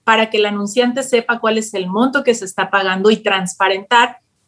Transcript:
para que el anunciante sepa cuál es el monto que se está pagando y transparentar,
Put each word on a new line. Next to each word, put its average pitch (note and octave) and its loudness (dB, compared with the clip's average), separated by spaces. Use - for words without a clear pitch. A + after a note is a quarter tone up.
para A3 2
que A3 -4
el G#3 2
anunciante A#3+ -2
sepa A#3 -2
cuál A3 0
es A3 -6
el F#3+ -4
monto B3+ 0
que A#3 2
se G3 -10
está F#3 -6
pagando F#3+ 0
y G#3+ 2
transparentar, G3 0